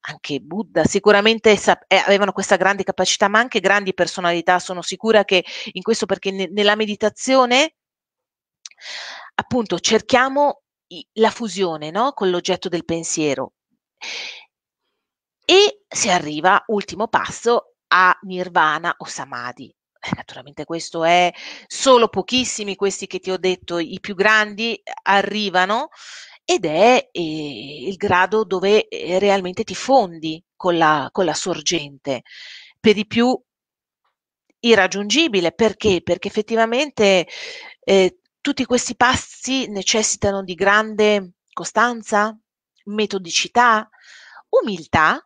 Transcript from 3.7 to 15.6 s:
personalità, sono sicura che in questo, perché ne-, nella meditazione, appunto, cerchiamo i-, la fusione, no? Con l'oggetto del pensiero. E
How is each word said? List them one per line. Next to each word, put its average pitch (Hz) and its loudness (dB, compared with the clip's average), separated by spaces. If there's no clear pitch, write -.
personalità, 175 0
sono 180 -8
sicura 214 2
che 185 2
in 185 -12
questo, 220 -2
perché 196 -4
ne-, 190 -4
nella 202 2
meditazione, 240 0
appunto, 208 -4
cerchiamo 262 0
i-, 170 -18
la 220 2
fusione, 170 -6
no? 233 -2
Con 190 -2
l'oggetto 180 -4
del 170 -6
pensiero. 156 -4
E 392 4